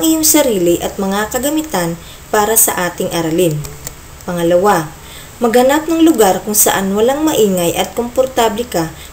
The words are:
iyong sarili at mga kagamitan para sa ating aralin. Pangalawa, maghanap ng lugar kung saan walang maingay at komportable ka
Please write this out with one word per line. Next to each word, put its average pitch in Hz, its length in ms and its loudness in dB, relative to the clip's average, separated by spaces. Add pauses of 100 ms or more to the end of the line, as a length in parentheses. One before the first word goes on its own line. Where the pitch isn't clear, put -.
iyong 320 160 2
sarili 208 560 2
at 185 160 -6
mga 202 400 -2
kagamitan 254 640 -2 (320)
para 214 240 2
sa 185 320 0
ating 175 240 -4
aralin. 165 480 0 (640)
Pangalawa, 175 720 2 (460)
maghanap 262 480 2
ng 330 160 2
lugar 190 400 4
kung 214 80 -4
saan 196 400 0
walang 254 320 0
maingay 196 480 2
at - 240 -4
komportable 240 720 0
ka 160 240 -4 (200)